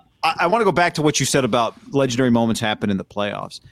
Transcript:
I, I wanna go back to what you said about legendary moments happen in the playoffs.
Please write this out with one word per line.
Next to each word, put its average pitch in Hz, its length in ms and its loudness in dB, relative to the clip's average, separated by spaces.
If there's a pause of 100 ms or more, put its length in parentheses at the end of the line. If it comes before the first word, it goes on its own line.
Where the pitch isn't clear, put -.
(220)
I, 160 180 0
I 175 60 2
wanna 220 180 2
go 190 80 2
back 175 220 0
to 156 80 -4
what 151 180 2
you 143 60 -2
said 139 180 2
about 113 300 0 (180)
legendary 131 380 2
moments 117 300 2
happen 107 300 -2
in 95 60 0
the 92 80 -6
playoffs. 98 560 -8 (100)